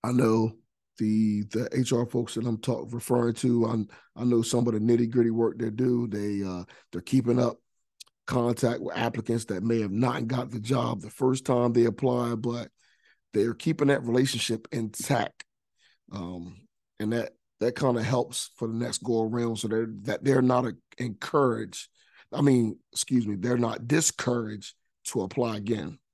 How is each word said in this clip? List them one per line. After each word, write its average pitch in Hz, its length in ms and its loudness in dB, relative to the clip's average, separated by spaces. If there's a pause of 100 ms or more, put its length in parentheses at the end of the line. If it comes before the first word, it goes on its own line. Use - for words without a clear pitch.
I 117 80 -4
know 113 420 4 (440)
the, 107 540 0
the 117 200 -4
H 127 220 0
R 120 120 2
folks 120 280 -4
that 117 120 -4
I'm 113 120 -2
talk-, 113 340 -4
referring 120 440 0
to, 120 320 2
I, 110 540 -6
I - 20 -4
know 120 180 4
some 117 260 2
of 117 60 0
the 107 60 0
nitty-gritty 117 500 4
work 113 300 0
they 113 100 -2
do. 120 380 0
They, 101 360 -4
uh, 90 200 -6 (280)
they're 87 100 -8
keeping 123 380 2
up 120 180 0 (680)
contact 120 560 0
with - 160 -6
applicants 117 480 -2
that 95 180 -6
may 117 180 2
have 101 100 -2
not 123 360 0
got 123 220 -4
the 120 100 -8
job 120 420 -2
the - 80 -12
first 131 360 0
time 120 280 2
they 120 120 6
apply, 120 500 0
but 117 340 -6 (640)
they're 110 200 2
keeping 156 340 0
that 139 160 4
relationship 117 680 0
intact. - 760 -4 (680)
Um, 90 560 -10 (320)
and 107 140 -2
that, 117 180 -4 (280)
that 120 160 0
kinda 120 280 2
helps - 520 -2
for 117 120 -6
the 113 60 -4
next 117 300 -4
go 113 180 2
around 117 360 -2
so 110 100 -6
they're, 110 220 -2 (140)
that 101 200 -4
they're 131 180 4
not, 127 240 4
uh, 113 60 -4 (260)
encouraged. 120 920 -2 (460)
I 131 80 -2
mean, 123 380 4 (120)
excuse 120 360 0
me, 104 80 -2
they're 120 220 0
not 117 300 -2
discouraged 120 880 -2 (300)
to - 160 -2
apply 110 360 -2
again. 104 420 -6 (140)